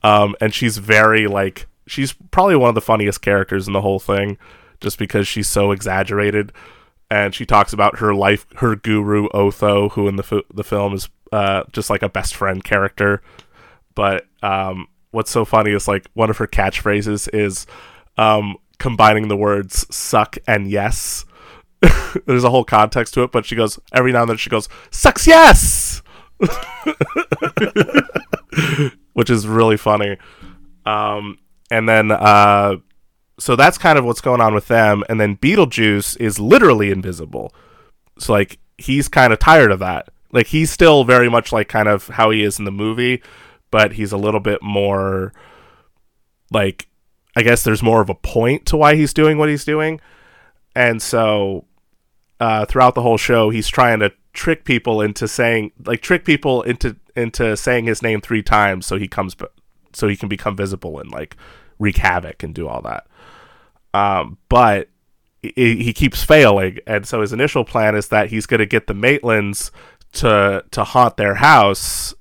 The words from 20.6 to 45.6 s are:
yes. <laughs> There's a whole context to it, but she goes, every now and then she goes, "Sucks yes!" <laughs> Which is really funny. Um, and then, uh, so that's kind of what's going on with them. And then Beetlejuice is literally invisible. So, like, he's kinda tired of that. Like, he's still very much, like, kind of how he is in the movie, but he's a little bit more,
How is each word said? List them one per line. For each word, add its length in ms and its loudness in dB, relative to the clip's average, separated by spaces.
yes. 560 -4
<laughs> 440 4
There's 180 0
a 60 4
whole 140 2
context 500 0
to 100 0
it, 80 -6
but 120 -2
she 120 -8
goes, 220 -2
every 200 2
now 100 2
and 80 0
then 60 -2
she 120 -8
goes, 200 -4
"Sucks 340 0
yes!" 720 6
<laughs> 40 -2
Which 140 0
is 200 0
really 280 2
funny. 400 -2
Um, 520 -6
and 160 0
then, 240 2
uh, 640 4
so 180 0
that's 220 4
kind 200 4
of 60 0
what's 160 -4
going 200 0
on 140 4
with 140 -4
them. 400 2
And 120 -2
then 160 0
Beetlejuice 840 0
is 180 -4
literally 520 4
invisible. 640 -8
So, 140 -4
like, 260 -2
he's 300 -2
kinda 280 4
tired 360 6
of 60 0
that. 320 -8
Like, 160 2
he's 220 -2
still 340 6
very 260 4
much, 200 0
like, 180 -2
kind 200 0
of 200 -2
how 220 2
he 120 0
is 160 -4
in 60 -8
the 60 -6
movie, 520 -4
but 220 2
he's 200 -6
a 60 -4
little 200 -2
bit 240 -4
more, 720 -4